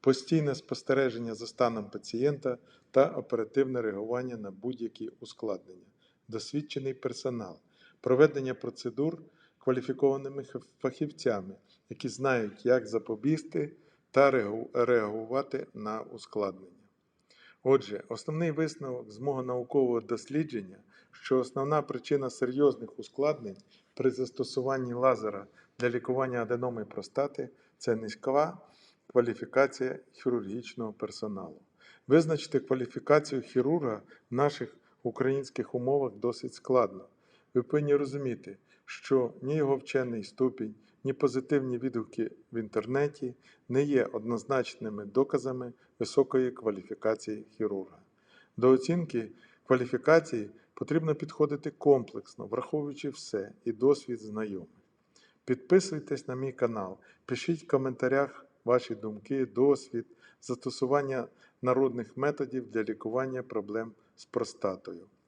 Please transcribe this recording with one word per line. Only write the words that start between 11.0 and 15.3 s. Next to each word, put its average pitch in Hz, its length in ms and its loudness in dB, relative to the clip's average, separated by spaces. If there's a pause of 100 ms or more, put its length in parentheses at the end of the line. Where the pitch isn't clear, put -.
які - 180 -8
знають, 120 580 -2
як 120 200 4
запобігти 135 840 -2 (380)
та 139 200 6
реагу-, 113 440 0
реагувати 120 1000 0